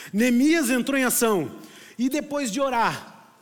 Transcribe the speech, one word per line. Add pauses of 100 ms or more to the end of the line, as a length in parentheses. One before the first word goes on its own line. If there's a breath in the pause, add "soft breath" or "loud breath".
(120)
Neemias
entrou
em
ação. (480 loud breath)
E
depois
de
orar,